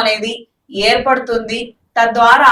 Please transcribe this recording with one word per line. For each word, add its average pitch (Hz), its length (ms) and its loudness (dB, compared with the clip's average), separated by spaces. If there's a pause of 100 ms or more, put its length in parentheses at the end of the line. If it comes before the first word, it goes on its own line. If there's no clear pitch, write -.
అనేది 214 320 -4 (540)
ఏర్పడుతుంది. 240 720 -2 (380)
తద్వారా 233 540 4